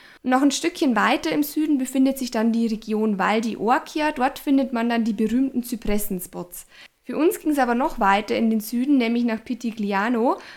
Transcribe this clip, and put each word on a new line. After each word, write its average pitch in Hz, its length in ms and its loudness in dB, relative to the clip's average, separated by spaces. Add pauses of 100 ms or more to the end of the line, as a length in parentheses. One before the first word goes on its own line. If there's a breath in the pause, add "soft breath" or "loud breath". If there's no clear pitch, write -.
(240 loud breath)
Und 254 80 0
noch 262 100 4
ein 285 80 6
Stückchen 302 460 0
weiter 214 360 2
im 302 120 0
Süden 302 340 0
befindet 269 400 2
sich 247 140 -6
dann 226 200 0
die 226 140 2
Region 214 540 -2
Val 202 220 2
di 220 140 -4
Orcia, 302 580 0
dort 277 260 -2
findet 269 340 2
man 233 160 0
dann 233 140 0
die 220 100 0
berühmten 233 480 0
Zypressenspots. 196 1040 -4 (380 loud breath)
Für - 140 -6
uns 370 220 2
ging's 294 200 0
aber 240 160 2
noch 269 240 -2
weiter 208 360 2
in 226 140 2
den 220 120 0
Süden, 262 360 0
nämlich 233 280 2
nach 226 200 -2
Pitigliano. 220 920 -2 (180 loud breath)